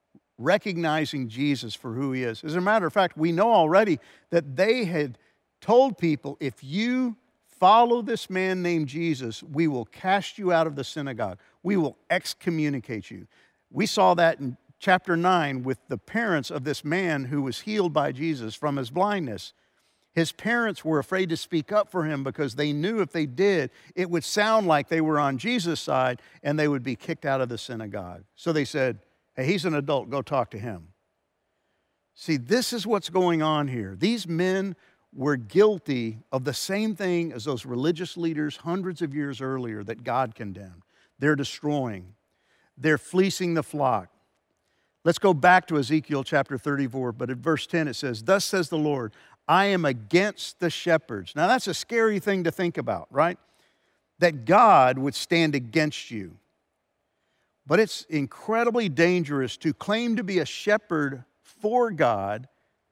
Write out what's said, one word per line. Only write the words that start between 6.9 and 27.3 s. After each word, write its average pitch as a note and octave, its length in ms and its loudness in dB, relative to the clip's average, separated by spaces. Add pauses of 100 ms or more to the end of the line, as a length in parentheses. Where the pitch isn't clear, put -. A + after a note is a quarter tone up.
follow A#3 560 6
this A3+ 280 -6
man F#3 320 -2
named E3+ 260 0
Jesus, C3+ 540 -4
we D#3 260 -2
will B2 180 -2
cast - 520 -2
you F#3+ 140 0
out E3 160 4
of D3 80 -8
the C#3 80 -6
synagogue. A#2+ 560 -6 (240)
We G3 140 0
will D3 200 0 (120)
excommunicate D3 1000 -4
you." - 180 -18 (440)
We F#3 140 -2
saw F#3 280 4
that E3 260 4
in B2+ 180 -6 (200)
chapter F#3 400 2
nine D#3+ 460 2
with B2+ 240 -4
the B2+ 100 -6
parents F#3+ 540 -2
of D3 120 -8
this C#3+ 220 -6
man D#3 400 -2
who C#3+ 160 -4
was C3 200 -4
healed G3+ 320 -2
by C#3+ 180 2
Jesus B2+ 440 -6
from D3 200 -4
his B2+ 160 -6
blindness. F3+ 640 -4 (640)
His E3 160 0
parents A3+ 540 -2
were D#3+ 120 2
afraid F#3 320 -2
to D#3+ 80 -2
speak E3+ 360 -4
up G#3 180 2
for E3+ 140 -2
him C#3+ 180 -4
because C3+ 320 -4
they D3 160 0
knew F#3+ 300 -2
if E3 100 -2
they D#3+ 140 -2
did, D3+ 440 0 (260)
it F3+ 140 -2
would E3+ 140 -2
sound G#3+ 420 2
like D3+ 220 4
they D#3+ 140 0
were D#3 180 2
on C#3 180 0
Jesus' F3 440 -2
side C3 400 0 (200)
and D3 160 -2
they D3+ 120 2
would C#3 140 0
be B2+ 120 -4
kicked - 300 -8
out C3+ 160 0